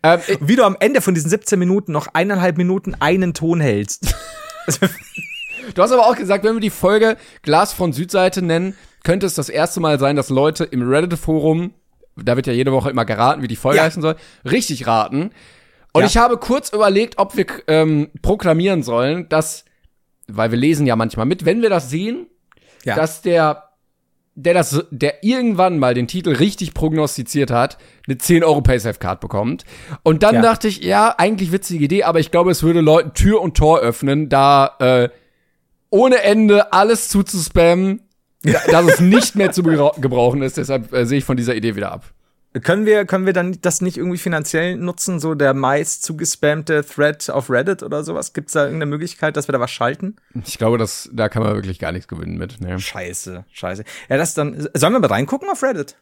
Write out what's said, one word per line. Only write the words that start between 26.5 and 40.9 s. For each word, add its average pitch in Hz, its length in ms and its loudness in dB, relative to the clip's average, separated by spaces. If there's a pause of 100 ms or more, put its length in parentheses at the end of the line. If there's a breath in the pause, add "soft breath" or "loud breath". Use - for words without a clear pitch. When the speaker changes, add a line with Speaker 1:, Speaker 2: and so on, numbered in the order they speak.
Speaker 1:
prognostiziert 147 800 -2
hat, 120 260 0 (300 soft breath)
eine 135 100 -4
zehn 170 260 2
Euro 147 180 4
Paysafe-Card 110 600 -2
bekommt. 107 420 -6 (400 loud breath)
Und 160 200 4
dann 220 120 6
Speaker 2:
Ja. 233 60 4
Speaker 1:
dachte 226 260 2
ich, 190 160 -4
ja, 202 340 2
eigentlich 185 360 0
witzige 170 320 -2
Idee, 190 180 2
aber 165 160 2
ich 151 120 -2
glaube, 175 200 2
es - 100 0
würde 165 200 2
Leuten 156 320 4
Tür 202 280 4
und 170 140 -4
Tor 156 240 4
öffnen, 139 500 -2
da, 139 500 4
äh, 127 300 4 (800 soft breath)
ohne 247 340 6
Ende 208 500 4
alles 208 360 2
zuzuspammen, 185 920 2 (220)
Speaker 2:
<laughs> - 200 -20
Speaker 1:
da-, - 160 2 (100)
dass 175 160 6 (100)
es - 40 -4
nicht 202 360 4
mehr 196 180 2
zu 185 100 -2
gebrau-, 151 360 2
gebrauchen 127 420 0
ist. 135 160 -4
Deshalb, 127 360 -4